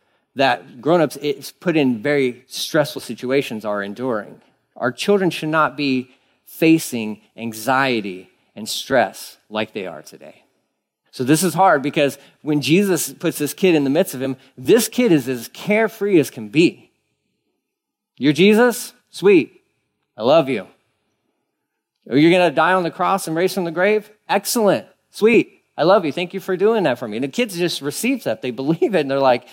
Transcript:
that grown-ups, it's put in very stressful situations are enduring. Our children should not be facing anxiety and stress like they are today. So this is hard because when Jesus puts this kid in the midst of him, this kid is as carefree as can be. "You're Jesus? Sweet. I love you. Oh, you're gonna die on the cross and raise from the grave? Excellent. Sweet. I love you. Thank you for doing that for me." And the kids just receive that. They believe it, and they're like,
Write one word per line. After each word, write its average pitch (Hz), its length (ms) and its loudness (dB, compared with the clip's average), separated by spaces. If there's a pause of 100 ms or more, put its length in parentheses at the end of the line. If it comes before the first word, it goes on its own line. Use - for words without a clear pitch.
(340)
that 127 460 -2
grown-ups, 151 400 0
it's 143 320 -6
put 165 240 -4
in 127 240 0
very 135 460 -2
stressful - 560 -4
situations 123 640 -4
are 104 160 -4
enduring. 104 580 -8 (360)
Our 127 160 -2
children 196 360 0
should 160 220 -6
not 151 260 0
be 131 340 -2 (360)
facing 123 720 0 (160)
anxiety 113 920 -4 (260)
and 107 100 -12
stress - 720 -2 (140)
like 107 240 -6
they 98 120 -8
are 80 140 -14
today. - 440 -20 (640)
So - 120 -8
this 151 200 2
is 180 100 0
hard 170 300 4
because 143 340 -2 (240)
when 147 220 -2
Jesus 165 500 0
puts - 240 -6
this 147 160 -4
kid 185 220 2
in 147 100 2
the 135 60 0
midst 170 240 0
of 131 80 -8
him, 131 160 -6 (180)
this 185 320 2
kid 247 240 2
is 131 160 2
as 123 200 -6
carefree 208 720 0
as 135 120 2
can 107 180 -12
be. 143 440 0 (1200)
"You're 139 160 0
Jesus? 214 640 2 (160)
Sweet. 175 500 2 (560)
I 107 60 -10
love 139 260 4
you. 104 180 -6 (1400)
Oh, 117 80 -2
you're 160 160 4
gonna 180 180 4
die 160 220 2
on 185 120 0
the 160 60 -4
cross 180 380 -2
and 160 80 -4
raise 180 160 0
from 185 120 -4
the 165 60 -4
grave? 202 400 -2 (180)
Excellent. 196 580 0 (240)
Sweet. - 480 2 (180)
I 143 80 0
love 190 200 4
you. 143 80 -2
Thank 185 220 -8
you 190 60 -8
for 185 160 -6
doing 208 280 2
that 123 140 0
for 123 100 -8
me." 107 80 -8
And 123 80 -4
the 143 40 -6
kids 202 280 -4
just 170 240 -4
receive 220 440 -6
that. 113 180 -4
They 127 80 -4
believe 160 440 -2
it, 170 60 2
and 139 100 -4
they're 139 80 0
like, 127 340 2